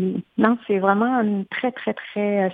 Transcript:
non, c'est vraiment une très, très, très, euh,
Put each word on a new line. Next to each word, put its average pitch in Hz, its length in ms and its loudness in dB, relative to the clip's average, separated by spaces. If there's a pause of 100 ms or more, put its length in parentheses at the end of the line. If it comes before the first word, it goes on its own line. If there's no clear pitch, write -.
(380)
non, 226 280 4
c'est 202 120 0
vraiment 214 420 2
une 208 260 0
très, - 260 -4
très, 226 200 -6
très, 202 520 -2
euh, 185 100 0